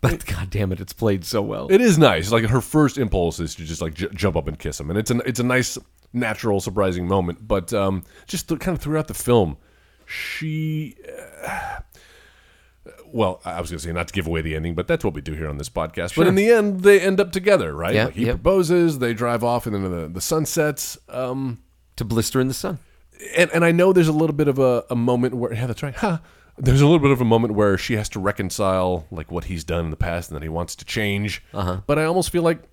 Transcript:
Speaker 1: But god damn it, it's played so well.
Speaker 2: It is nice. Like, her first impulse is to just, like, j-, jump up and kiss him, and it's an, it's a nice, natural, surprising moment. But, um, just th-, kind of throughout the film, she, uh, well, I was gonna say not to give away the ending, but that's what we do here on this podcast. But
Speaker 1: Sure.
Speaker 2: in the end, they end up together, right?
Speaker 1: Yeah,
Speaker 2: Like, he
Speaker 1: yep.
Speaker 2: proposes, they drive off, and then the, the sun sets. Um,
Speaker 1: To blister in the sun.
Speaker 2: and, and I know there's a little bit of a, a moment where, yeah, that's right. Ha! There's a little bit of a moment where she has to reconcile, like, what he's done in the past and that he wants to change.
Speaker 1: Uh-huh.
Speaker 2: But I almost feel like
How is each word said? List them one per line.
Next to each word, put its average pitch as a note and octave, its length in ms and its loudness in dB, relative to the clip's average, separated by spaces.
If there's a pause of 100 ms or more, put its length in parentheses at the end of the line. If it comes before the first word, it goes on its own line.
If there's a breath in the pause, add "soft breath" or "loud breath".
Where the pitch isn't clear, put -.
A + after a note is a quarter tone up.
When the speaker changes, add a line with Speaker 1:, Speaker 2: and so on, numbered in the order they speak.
Speaker 1:
But - 260 0
god F#2 240 -6
damn G2+ 220 -2
it, F2+ 80 -6
it's F#2+ 120 -14
played G2+ 320 0
so G#2+ 180 -2
well. G#2 280 -6
Speaker 2:
It F#3+ 100 6
is A3 180 6
nice. G#2 340 6
Like, A2+ 140 4
her A#2+ 140 2
first D3 360 2
impulse F#2 440 0
is D#2+ 160 -6
to E2+ 80 -12
just, D#2+ 180 -8
like, D#2+ 120 -6
j-, F2+ 200 -6
jump F#2 220 0
up D2 120 -2
and D2+ 100 -8
kiss - 220 -8
him, D2 100 -8
and F#2 80 0
it's A2 120 -2
an, A#2+ 160 0
it's B2+ 140 -4
a A#2+ 40 0
nice, B2 340 0 (340)
natural, A2 480 -2
surprising F#2 460 -2
moment. F2+ 400 -2
But, G2+ 260 -2
um, G2 320 -2 (220 loud breath)
just - 220 -8
th-, E3 120 -4
kind E3+ 160 -2
of B2 60 -8
throughout D3+ 260 -4
the G#2+ 60 -10
film, G2+ 420 2 (500 soft breath)
she, D#3 920 -6 (500)
uh, - 320 -8 (1300 soft breath)
well, G#2 380 -2
I F2 160 -6
was E2+ 100 -6
gonna E2+ 80 -8
say E2+ 140 -8
not F2 160 -4
to - 60 -18
give F2+ 120 -2
away E2 160 -2
the D#2 140 -4
ending, E2 180 -4
but F2 140 -6
that's E3 160 -2
what F#2 100 0
we D2 60 -8
do D#2 120 -10
here D2+ 160 -6
on D2 100 -6
this D2 100 -8
podcast. D#2+ 260 -6
But F2 200 -6
Speaker 1:
Sure. E3 120 4
Speaker 2:
in F#3 80 4
the G#3 160 4
end, G#3 300 2
they G3 200 8
end F#3+ 200 0
up G3 100 0
together, F3+ 440 2
right? E2+ 200 -2
Speaker 1:
Yeah, G#2+ 120 4
Speaker 2:
Like, - 80 -6
he A2 120 0
Speaker 1:
yep. A#2+ 100 2
Speaker 2:
proposes, E3+ 600 2
they A#2+ 160 0
drive A#2+ 300 0
off, A#2+ 220 0
and A2 80 -2
then G2 140 -2
the, E2+ 200 -6
the F2 120 -8
sun D#3 260 -2
sets. - 520 -2 (100)
Um, B2+ 520 -6 (360)
Speaker 1:
To - 80 -6
blister A2+ 360 0
in C3 80 2
the C3 60 -4
sun. - 260 -6 (560)
Speaker 2:
and, E3+ 160 4
and E3 120 4
I E3+ 60 6
know F3+ 220 6
there's F3 160 6
a D#3 40 2
little D3+ 220 2
bit D3 140 2
of C3+ 100 0
a, B2+ 320 4
a B2+ 60 -2
moment A#2+ 380 2
where, A#2+ 200 -4
yeah, A#2 120 -4
that's A#2 180 -6
right. C#3 100 -8
Ha! F3 260 -2 (380 soft breath)
There's C3 220 4
a C#3+ 60 8
little E3 120 8
bit C#3 120 4
of B2+ 100 4
a B2+ 40 2
moment A2+ 300 4
where G2+ 240 4
she - 160 -4
has G#2 160 -2
to - 80 -8
reconcile, F#2 920 0
like, D#2+ 200 -10
what E2+ 140 -6
he's E2+ 200 -6
done E2+ 220 -2
in D#2+ 40 -4
the D#2 60 -8
past E2+ 340 -4
and D#2+ 60 -10
that D2 60 -10
he D#2+ 80 -8
wants E2 260 -6
to - 80 -18
change. G2+ 580 -4 (120)
Speaker 1:
Uh-huh. F#2 320 -4
Speaker 2:
But D3 120 0
I D#3 60 0
almost E3+ 260 0
feel F3 120 0
like E3 200 0 (100)